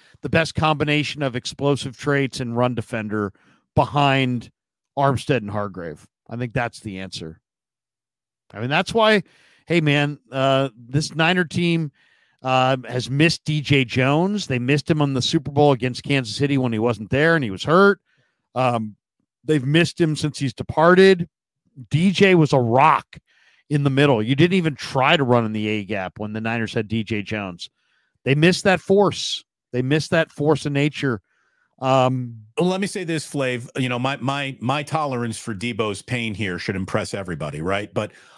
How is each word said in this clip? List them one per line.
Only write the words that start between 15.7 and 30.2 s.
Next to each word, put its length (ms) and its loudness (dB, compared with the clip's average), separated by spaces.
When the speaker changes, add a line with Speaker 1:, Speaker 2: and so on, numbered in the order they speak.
Speaker 1:
against 320 -2
Kansas 320 -2
City 240 0
when 140 0
he 80 -2
wasn't 300 -2
there 260 2
and 80 -2
he 80 -4
was 100 -10
hurt. 380 4
Um, 400 -2
they've 200 0
missed 360 2
him 160 2
since 240 -4
he's 120 -2
departed. 760 4
D 220 2
J 240 6
was 180 4
a 60 4
rock 600 2
in 140 0
the 60 2
middle. 300 4
You 140 0
didn't 220 4
even 180 0
try 420 0
to 60 -2
run 220 4
in 80 -4
the 160 -4
A 160 -4
gap 340 -8
when 140 -8
the 80 -6
Niners 340 -4
had 140 -4
D 160 -2
J 180 -4
Jones. 480 -8
They 100 2
missed 300 2
that 160 2
force. 640 0
They 100 -2
missed 280 -2
that 220 0